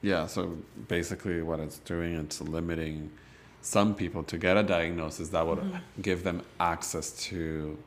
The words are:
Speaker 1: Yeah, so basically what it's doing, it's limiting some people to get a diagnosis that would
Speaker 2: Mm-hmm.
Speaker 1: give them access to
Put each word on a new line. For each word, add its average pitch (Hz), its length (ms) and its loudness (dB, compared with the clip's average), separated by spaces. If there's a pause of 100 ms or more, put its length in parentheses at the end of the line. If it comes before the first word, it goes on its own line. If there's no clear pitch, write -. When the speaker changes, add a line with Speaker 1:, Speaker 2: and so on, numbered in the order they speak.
Speaker 1:
Yeah, 87 240 2
so 90 300 -4 (300)
basically 85 540 0
what 80 180 -2
it's 78 200 -6
doing, 85 360 -2
it's 78 260 -4
limiting 80 720 -4 (500)
some 101 340 4
people 85 280 -2
to - 140 -6
get 90 200 6
a 107 60 8
diagnosis 85 680 0
that 82 180 4
would 82 120 2
Speaker 2:
Mm-hmm. 180 420 -6
Speaker 1:
give 92 220 0
them 87 200 -2 (160)
access 82 520 0 (160)
to 78 580 -4